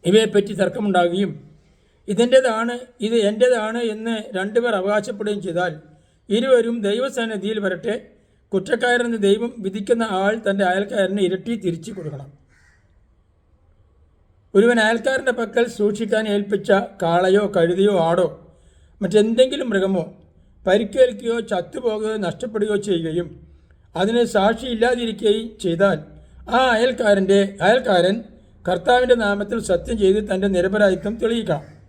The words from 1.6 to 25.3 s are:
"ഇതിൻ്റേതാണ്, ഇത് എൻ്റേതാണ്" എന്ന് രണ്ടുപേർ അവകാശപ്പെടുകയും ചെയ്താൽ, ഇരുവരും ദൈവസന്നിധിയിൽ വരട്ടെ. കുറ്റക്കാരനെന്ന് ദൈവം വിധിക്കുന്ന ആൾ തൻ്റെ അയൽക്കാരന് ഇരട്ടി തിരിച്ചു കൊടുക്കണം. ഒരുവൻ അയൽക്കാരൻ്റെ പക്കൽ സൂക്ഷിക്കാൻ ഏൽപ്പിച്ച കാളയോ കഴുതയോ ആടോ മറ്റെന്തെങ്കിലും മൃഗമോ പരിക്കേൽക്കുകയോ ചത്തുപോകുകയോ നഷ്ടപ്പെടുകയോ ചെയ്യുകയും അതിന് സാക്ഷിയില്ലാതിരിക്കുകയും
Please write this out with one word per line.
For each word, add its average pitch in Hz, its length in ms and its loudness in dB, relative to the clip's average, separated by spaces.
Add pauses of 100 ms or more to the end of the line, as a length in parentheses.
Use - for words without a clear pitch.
"ഇതിൻ്റേതാണ്, 240 680 2 (240)
ഇത് 226 220 0
എൻ്റേതാണ്" 226 680 0
എന്ന് 220 260 -6 (160)
രണ്ടുപേർ 214 440 -2
അവകാശപ്പെടുകയും 202 680 -4
ചെയ്താൽ, 175 300 -4 (560)
ഇരുവരും 233 520 2
ദൈവസന്നിധിയിൽ 220 800 -4
വരട്ടെ. 196 380 -4 (540)
കുറ്റക്കാരനെന്ന് 233 680 0
ദൈവം 220 360 0
വിധിക്കുന്ന 202 560 -2
ആൾ 196 240 0
തൻ്റെ 196 280 -2
അയൽക്കാരന് 196 560 0
ഇരട്ടി 190 340 -2
തിരിച്ചു 190 360 -6
കൊടുക്കണം. 143 380 -12 (2250)
ഒരുവൻ 233 260 4
അയൽക്കാരൻ്റെ 247 540 0
പക്കൽ 233 360 -2
സൂക്ഷിക്കാൻ 214 580 -2
ഏൽപ്പിച്ച 202 440 -2 (260)
കാളയോ 185 500 4
കഴുതയോ 185 540 2
ആടോ 170 260 2 (720)
മറ്റെന്തെങ്കിലും 233 680 2
മൃഗമോ 190 340 0 (600)
പരിക്കേൽക്കുകയോ 226 800 2
ചത്തുപോകുകയോ 214 720 -4
നഷ്ടപ്പെടുകയോ 208 640 -4
ചെയ്യുകയും 170 480 -4 (680)
അതിന് 226 300 2
സാക്ഷിയില്ലാതിരിക്കുകയും 226 1200 0 (100)